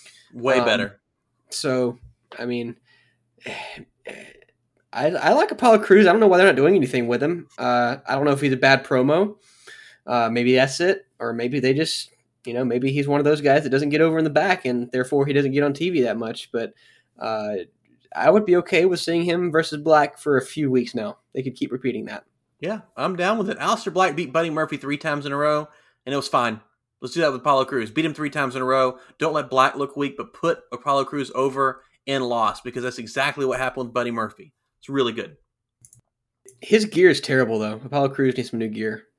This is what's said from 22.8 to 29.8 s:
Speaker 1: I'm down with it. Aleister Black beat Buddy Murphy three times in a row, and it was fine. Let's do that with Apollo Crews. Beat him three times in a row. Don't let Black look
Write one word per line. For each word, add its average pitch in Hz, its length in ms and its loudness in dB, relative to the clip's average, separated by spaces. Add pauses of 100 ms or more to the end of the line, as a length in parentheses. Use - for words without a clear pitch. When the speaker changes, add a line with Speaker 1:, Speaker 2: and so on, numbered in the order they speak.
Speaker 1:
I'm 170 200 -4
down 185 220 0
with 175 120 -2
it. - 80 -6
Aleister 180 340 -4
Black 170 240 0
beat 151 160 -6
Buddy 165 180 0
Murphy 156 280 -4
three 143 180 -6
times 147 300 -6
in 143 60 -6
a 143 40 -4
row, 151 320 0 (380)
and 131 60 -6
it 143 40 -2
was 139 120 -4
fine. 120 320 0 (420)
Let's 131 120 -10
do 165 60 -2
that 151 100 2
with 127 120 -8
Apollo 135 240 2
Crews. 117 240 -4
Beat 160 160 -2
him 156 80 -4
three 147 160 -6
times 139 260 -4
in 131 60 -4
a - 20 -4
row. 131 340 0 (200)
Don't 156 160 -2
let 139 160 -4
Black 131 260 2
look 143 200 -6